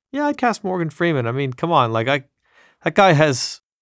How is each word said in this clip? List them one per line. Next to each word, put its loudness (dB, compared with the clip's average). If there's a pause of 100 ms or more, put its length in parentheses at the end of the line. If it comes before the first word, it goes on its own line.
(120)
Yeah, -4
I'd -2
cast -2
Morgan -4
Freeman. -2
I -4
mean, -4
come -4
on, 2
like, 0
I, -2 (580)
that -4
guy 6
has, 0 (200)